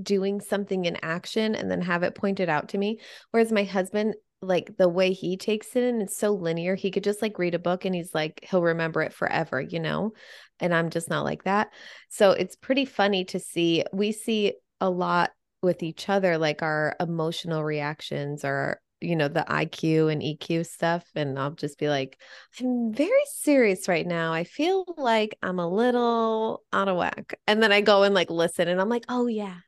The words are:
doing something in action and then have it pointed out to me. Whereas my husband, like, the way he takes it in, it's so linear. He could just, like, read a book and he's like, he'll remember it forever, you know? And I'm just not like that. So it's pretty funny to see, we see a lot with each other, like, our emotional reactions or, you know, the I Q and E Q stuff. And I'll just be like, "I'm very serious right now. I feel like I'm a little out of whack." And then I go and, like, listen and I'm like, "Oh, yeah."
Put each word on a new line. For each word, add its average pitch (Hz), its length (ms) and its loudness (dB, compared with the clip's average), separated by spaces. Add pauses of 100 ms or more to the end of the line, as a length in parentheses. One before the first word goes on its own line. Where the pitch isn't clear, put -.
doing 196 380 0
something 196 460 -2
in 170 160 -2
action 214 540 -2
and 190 140 -4
then 180 120 0
have 175 220 0
it - 120 -2
pointed 196 320 -2
out 151 220 0
to 208 80 -4
me. 208 220 -2 (320)
Whereas 226 200 4
my 208 120 2
husband, 202 520 -2 (260)
like, 185 360 0
the 185 100 8
way 185 260 4
he 180 220 -4
takes 214 400 -4
it 247 80 2
in, 240 180 0
it's 196 160 -4
so 208 140 2
linear. 175 440 0
He 190 160 -2
could 190 120 -2
just, 202 180 -2
like, 214 180 -4
read 175 160 0
a 170 40 0
book 175 260 -2
and 185 100 -2
he's 175 180 -6
like, 156 260 -4 (100)
he'll 185 120 2
remember 165 400 0
it - 120 -2
forever, - 460 -2
you 160 200 -6
know? 160 340 -2 (460)
And 175 140 0
I'm 165 160 2
just 165 200 -4
not 147 160 -2
like 156 180 -6
that. 202 300 0 (360)
So 196 220 6
it's - 240 -2
pretty 262 300 0
funny 202 400 0
to 190 140 -6
see, 170 520 0
we 208 220 0
see 214 400 0 (260)
a 190 100 0
lot 175 420 0 (320)
with 175 200 0
each 165 260 -8
other, 190 280 2
like, 151 240 0
our 151 380 0
emotional 165 640 -2
reactions 147 800 -6
or, 139 340 -2 (220)
you 170 140 -2
know, 147 120 2
the 156 240 0
I 151 140 2
Q 160 420 2
and 151 160 -2
E 151 140 -4
Q 165 260 -2
stuff. 170 420 -2 (100)
And 139 220 -4
I'll 139 140 -4
just 147 260 -8
be 147 120 0
like, 135 300 -2 (420)
"I'm 240 320 -2
very 294 180 0 (140)
serious 247 640 2
right 170 180 0
now. 165 260 -2
I 165 120 -2
feel 359 400 -2 (120)
like 226 460 0
I'm 185 160 -2
a 175 100 -2
little 226 1040 0
out 196 160 0
of 185 100 2
whack." - 480 -4
And 214 160 4
then 220 120 6
I 208 80 6
go 202 220 8
and, 202 120 6
like, 170 160 2
listen 165 380 0
and 180 120 0
I'm 202 80 0
like, 240 200 -2
"Oh, 247 180 0
yeah." 208 300 -6 (100)